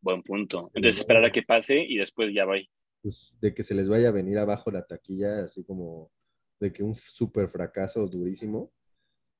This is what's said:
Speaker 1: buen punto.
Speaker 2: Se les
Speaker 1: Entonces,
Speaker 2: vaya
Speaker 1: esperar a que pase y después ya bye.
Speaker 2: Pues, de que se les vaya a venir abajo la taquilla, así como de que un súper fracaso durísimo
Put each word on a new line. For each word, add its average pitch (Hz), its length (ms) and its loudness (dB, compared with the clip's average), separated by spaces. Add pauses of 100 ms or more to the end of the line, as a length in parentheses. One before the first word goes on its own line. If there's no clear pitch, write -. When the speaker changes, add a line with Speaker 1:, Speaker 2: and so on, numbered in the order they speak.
Speaker 1:
buen 92 200 0
punto. 95 440 -4
Speaker 2:
Se - 0 -
les - 100 -20
Speaker 1:
Entonces, 110 220 4
Speaker 2:
vaya - 40 -2
Speaker 1:
esperar 113 240 8
a 117 60 2
que 147 100 2
pase 123 380 4
y 147 180 -2
después 104 340 -2
ya 98 140 2
bye. 95 240 0 (320)
Speaker 2:
Pues, - 400 -10
de 104 140 0
que 107 80 -6
se - 100 -6
les 95 160 2
vaya 117 200 6
a - 20 4
venir 101 260 -2
abajo 104 320 -2
la 95 160 -6
taquilla, 98 600 -6
así 90 180 -14
como 82 480 -12 (480)
de 98 120 -2
que 101 120 -8
un 107 100 -4
súper - 560 -4
fracaso 95 560 -6
durísimo 95 640 -8 (680)